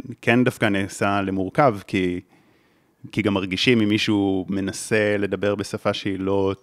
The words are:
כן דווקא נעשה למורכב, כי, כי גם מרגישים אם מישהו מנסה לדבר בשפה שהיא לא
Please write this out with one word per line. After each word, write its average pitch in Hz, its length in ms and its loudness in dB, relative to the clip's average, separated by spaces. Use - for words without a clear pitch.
כן 120 220 4
דווקא 120 220 0
נעשה 101 560 0
למורכב, 98 560 2
כי, 90 320 0
כי 110 100 0
גם 101 120 2
מרגישים 98 480 2
אם 104 80 2
מישהו 101 600 0
מנסה 104 680 0
לדבר 101 360 -2
בשפה 101 380 -4
שהיא 98 260 -6
לא 98 440 0